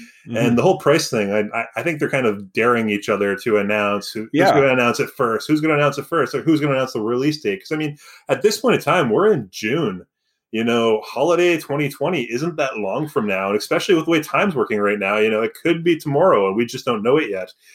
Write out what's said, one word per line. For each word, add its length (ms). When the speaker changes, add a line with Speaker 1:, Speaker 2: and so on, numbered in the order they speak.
Speaker 1:
Mm-hmm. 100
Speaker 2:
And 220
the 40
whole 140
price 320
thing, 220
I, 140
I, 100
I 80
think 160
they're 100
kind 160
of 260
daring 380
each 180
other 280
to 220
announce 520
who, 220
Speaker 1:
Yeah. 140
Speaker 2:
who's 140
gonna 120
announce 260
it 120
first, 360
who's 140
gonna 140
announce 240
it 80
first, 280
or 80
who's 180
gonna 120
announce 220
the 60
release 400
date. 200
'Cause, 100
I 60
mean, 200
at 140
this 160
point 160
in 60
time, 300
we're 220
in 200
June. 520
You 140
know, 400
holiday 560
twenty 280
twenty 360
isn't 320
that 200
long 320
from 200
now, 220
and 60
especially 380
with 120
the 40
way 100
time's 360
working 240
right 180
now, 200
you 120
know, 120
it 120
could 300
be 120
tomorrow, 520
and 80
we 100
just 180
don't 200
know 140
it 120
yet. 220